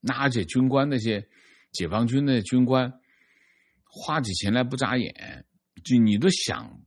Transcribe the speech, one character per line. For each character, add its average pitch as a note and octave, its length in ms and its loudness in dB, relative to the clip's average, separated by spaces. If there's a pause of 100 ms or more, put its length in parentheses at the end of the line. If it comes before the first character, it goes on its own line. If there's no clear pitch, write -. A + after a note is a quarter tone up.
那 B2 140 -4
而 C#3 140 0
且 A#2 160 0
军 B2+ 240 0
官 C#3 200 2
那 C3+ 100 -2
些 G#2+ 300 -4 (420)
解 F2 180 -6
放 A2 200 0
军 C#3 180 0
的 B2+ 160 2
军 B2+ 220 2
官 B2+ 360 0 (840)
花 - 360 -6
起 G#2+ 120 -4
钱 G2+ 200 -2
来 B2 120 2
不 B2+ 120 -6
眨 B2+ 220 -2
眼， - 480 -8 (380)
就 B2+ 140 4
你 G#2+ 200 6
都 D3 120 2
想 - 560 -6